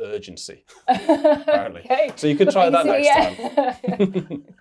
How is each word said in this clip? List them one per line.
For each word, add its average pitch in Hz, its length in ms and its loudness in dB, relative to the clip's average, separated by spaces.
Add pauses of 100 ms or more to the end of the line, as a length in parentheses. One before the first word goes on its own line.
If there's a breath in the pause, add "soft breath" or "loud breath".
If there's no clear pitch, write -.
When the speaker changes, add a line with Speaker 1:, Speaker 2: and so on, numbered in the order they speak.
Speaker 1:
urgency, 101 640 -12 (120)
Speaker 2:
<laughs> - 120 -10
Speaker 1:
apparently. 294 960 0
Speaker 2:
Okay. 269 340 0
Speaker 1:
So 151 100 -4
you 147 100 2
could 190 140 4
try 185 160 4
Speaker 2:
I 170 40 2
Speaker 1:
that 170 140 2
Speaker 2:
can - 180 2
Speaker 1:
next 294 60 4
Speaker 2:
see, 226 1160 0
Speaker 1:
time. 147 160 -12 (180)